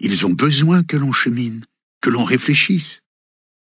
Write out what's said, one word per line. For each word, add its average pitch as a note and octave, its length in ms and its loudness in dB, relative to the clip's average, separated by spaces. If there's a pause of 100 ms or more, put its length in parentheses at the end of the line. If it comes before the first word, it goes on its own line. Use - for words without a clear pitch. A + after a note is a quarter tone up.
ils G2+ 240 -2
ont F2+ 80 2
besoin D3+ 500 2
que E3+ 140 -2
l'on C#3 160 0
chemine, A#2 540 -4 (340)
que - 80 0
l'on A#2+ 160 0
réfléchisse. D3 800 0 (720)